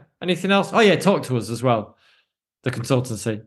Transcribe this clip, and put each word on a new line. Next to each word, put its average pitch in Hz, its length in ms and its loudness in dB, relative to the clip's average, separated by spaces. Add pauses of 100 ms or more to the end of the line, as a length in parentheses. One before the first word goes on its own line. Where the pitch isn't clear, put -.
(220)
Anything 180 300 -2
else? 196 220 0
Oh, 220 80 4
yeah. 196 160 6
Talk 175 260 2
to 127 140 -2
us 104 120 -6
as 117 140 -6
well. 113 320 0 (680)
The 127 80 -4
consultancy. 123 760 -4